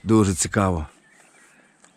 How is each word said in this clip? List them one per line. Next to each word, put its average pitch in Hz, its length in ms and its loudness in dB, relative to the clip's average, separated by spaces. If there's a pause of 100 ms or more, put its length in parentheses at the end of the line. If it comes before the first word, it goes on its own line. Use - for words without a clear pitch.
Дуже 101 300 2
цікаво. 90 520 -2 (1120)